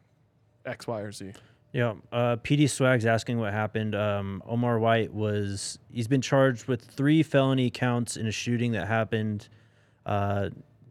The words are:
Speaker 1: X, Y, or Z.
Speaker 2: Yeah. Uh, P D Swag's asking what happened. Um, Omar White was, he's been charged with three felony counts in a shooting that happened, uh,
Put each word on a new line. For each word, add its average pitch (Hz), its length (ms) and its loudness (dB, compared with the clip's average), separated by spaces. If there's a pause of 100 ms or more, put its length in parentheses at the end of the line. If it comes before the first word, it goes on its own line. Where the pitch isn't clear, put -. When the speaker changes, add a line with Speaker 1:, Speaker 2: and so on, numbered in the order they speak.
(680)
Speaker 1:
X, 120 220 -10
Y, 113 120 -4
or 104 120 -8
Z. 98 200 -14 (400)
Speaker 2:
Yeah. 120 220 0 (160)
Uh, 120 320 2
P 147 140 2
D 147 100 6
Swag's 127 400 2
asking 117 320 0
what 104 140 -2
happened. 107 420 -2
Um, 101 520 -2
Omar 120 340 0
White 113 340 2
was, 104 640 -4 (100)
he's 113 200 -6
been 135 120 4
charged 135 460 2
with 123 180 -2
three 147 380 2
felony 135 480 2
counts 120 460 -2
in 113 100 -4
a 110 60 0
shooting 120 400 -2
that 98 160 -2
happened, 110 600 -2 (560)
uh, 101 460 0 (400)